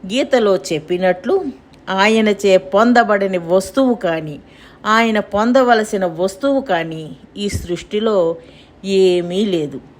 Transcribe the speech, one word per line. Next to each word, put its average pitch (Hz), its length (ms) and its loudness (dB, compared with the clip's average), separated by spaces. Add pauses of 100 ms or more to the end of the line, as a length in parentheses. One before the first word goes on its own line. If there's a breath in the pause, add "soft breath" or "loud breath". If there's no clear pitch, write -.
గీతలో 226 480 0
చెప్పినట్లు 185 880 -2 (440)
ఆయనచే 202 680 2
పొందబడని 208 800 2
వస్తువు 190 560 0
కాని, 160 460 -4 (460 loud breath)
ఆయన 220 340 2
పొందవలసిన 214 880 2
వస్తువు 190 560 -2
కాని 160 500 -6 (260)
ఈ 202 120 -4
సృష్టిలో 185 840 -2 (500 loud breath)
ఏమీ 185 600 0
లేదు. 151 360 -4 (180)